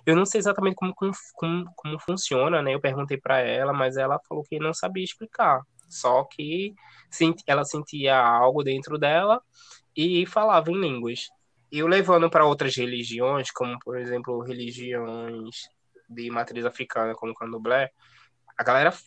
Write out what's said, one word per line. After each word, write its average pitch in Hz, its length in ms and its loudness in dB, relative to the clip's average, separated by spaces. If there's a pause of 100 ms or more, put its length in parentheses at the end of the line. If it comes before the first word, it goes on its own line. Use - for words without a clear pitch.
Eu 160 100 6
não 180 100 6
sei 220 140 0
exatamente 196 360 0
como, 185 200 -4
como, 196 160 -2 (220)
como, 170 320 -2 (100)
como 151 240 -10
funciona, 160 600 0
né? 135 120 0
Eu 139 60 -4
perguntei 139 380 -2
pra 135 220 0
ela, 127 340 0
mas 131 240 0
ela 135 200 0 (120)
falou 151 160 -6
que 156 120 -8
não 156 160 -2
sabia 185 300 -6
explicar. 180 560 0 (300)
Só 127 340 2
que 170 500 -6 (380)
senti-, 165 340 0
ela 143 200 2
sentia 143 520 0
algo 127 460 4
dentro 135 340 -4
dela 170 440 2 (520)
e 175 320 0
falava 180 460 4
em 196 80 -2
línguas. 120 480 -4 (420)
Eu 151 160 -2
levando 175 440 4
pra 156 160 6
outras 143 320 0
religiões, 123 760 -2
como, 123 280 -6
por 123 180 -10
exemplo, 123 440 -6
religiões 117 1300 -10 (420)
de 117 220 -10
matriz 117 340 -6
africana, 113 480 -4
como 113 200 -10
o - 20 -16
candomblé, 117 540 -2 (680)
a 113 60 -4
galera, 143 300 4 (140)